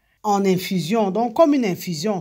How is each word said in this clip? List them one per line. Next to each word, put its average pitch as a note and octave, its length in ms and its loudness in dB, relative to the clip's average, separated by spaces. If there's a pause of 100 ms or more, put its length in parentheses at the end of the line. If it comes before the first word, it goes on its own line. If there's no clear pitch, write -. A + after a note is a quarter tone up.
(240)
en G3+ 200 2
infusion, F#3+ 680 0
donc A3+ 240 -2
comme D#4+ 180 4
une B3+ 120 0
infusion, F3 560 -4